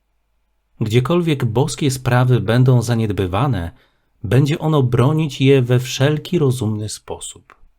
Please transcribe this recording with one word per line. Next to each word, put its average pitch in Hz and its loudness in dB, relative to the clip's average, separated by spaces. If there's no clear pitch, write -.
Gdziekolwiek 131 0
boskie 131 -2
sprawy 127 0
będą 123 4
zaniedbywane, 101 -2
będzie 139 2
ono 156 0
bronić 135 0
je 135 6
we 123 0
wszelki 151 -2
rozumny 107 -2
sposób. - -16